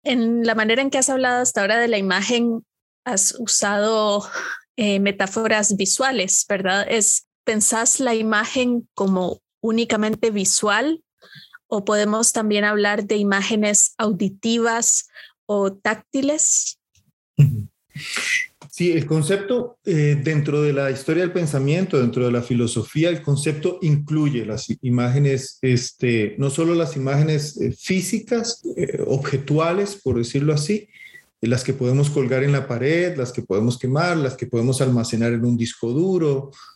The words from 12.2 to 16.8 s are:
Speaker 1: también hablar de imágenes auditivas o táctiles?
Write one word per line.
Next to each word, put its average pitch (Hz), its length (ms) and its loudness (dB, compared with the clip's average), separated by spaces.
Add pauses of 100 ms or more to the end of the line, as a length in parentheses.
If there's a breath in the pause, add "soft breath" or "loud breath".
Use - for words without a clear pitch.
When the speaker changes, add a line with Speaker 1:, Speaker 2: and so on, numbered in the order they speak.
Speaker 1:
también 208 320 0
hablar 208 420 0
de 214 100 0
imágenes 202 800 2
auditivas 226 1120 0 (380 loud breath)
o 196 260 0
táctiles? 269 1040 -2 (600)